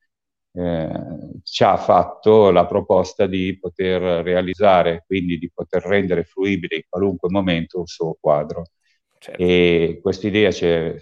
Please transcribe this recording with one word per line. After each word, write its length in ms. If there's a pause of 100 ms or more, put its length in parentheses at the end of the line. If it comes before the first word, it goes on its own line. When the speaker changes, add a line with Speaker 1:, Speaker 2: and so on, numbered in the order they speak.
(540)
Speaker 1:
eh, 360 (540)
ci 200
ha 140
fatto 720
la 140
proposta 600
di 320
poter 440 (200)
realizzare, 840
quindi 300
di 120
poter 340
rendere 420
fruibile 500
in 140
qualunque 420
momento 480
un 60
suo 340
quadro. 460 (520)
Speaker 2:
Certo. 240
Speaker 1:
E 600
quest'idea 500
ci 140
è 360